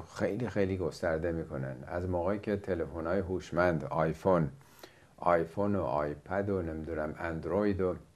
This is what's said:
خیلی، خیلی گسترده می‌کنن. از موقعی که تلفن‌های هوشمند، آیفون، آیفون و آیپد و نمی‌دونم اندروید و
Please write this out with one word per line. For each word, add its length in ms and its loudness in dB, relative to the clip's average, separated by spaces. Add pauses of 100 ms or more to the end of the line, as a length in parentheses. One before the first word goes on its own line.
(160)
خیلی، 340 0
خیلی 280 2
گسترده 540 0
می‌کنن. 440 -4 (120)
از 220 -2
موقعی 300 0
که 160 0
تلفن‌های 640 -2
هوشمند، 640 2
آیفون، 680 4 (680)
آیفون 580 2
و 60 0
آیپد 680 -2
و 120 2
نمی‌دونم 560 -4
اندروید 640 0
و 140 0 (200)